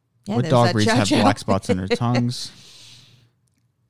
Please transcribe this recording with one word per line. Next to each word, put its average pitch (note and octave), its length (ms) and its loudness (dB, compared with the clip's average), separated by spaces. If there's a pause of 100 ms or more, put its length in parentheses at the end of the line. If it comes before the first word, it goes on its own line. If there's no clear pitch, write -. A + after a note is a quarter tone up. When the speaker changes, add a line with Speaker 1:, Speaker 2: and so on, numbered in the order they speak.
(260)
Speaker 1:
Yeah, G3 100 -6
Speaker 2:
What C#3+ 80 -2
Speaker 1:
there's - 80 -2
Speaker 2:
dog A#2+ 160 6
Speaker 1:
that - 60 0
Speaker 2:
breeds G#2+ 180 2
Speaker 1:
Chow - 60 2
Speaker 2:
have G#2 100 2
Speaker 1:
Chow. C#4+ 160 2
Speaker 2:
black - 160 2
spots - 320 -2
on F#2 60 0
their F#2+ 100 -6
Speaker 1:
<laughs> - 0 -
Speaker 2:
tongues? A#2+ 640 -2 (1400)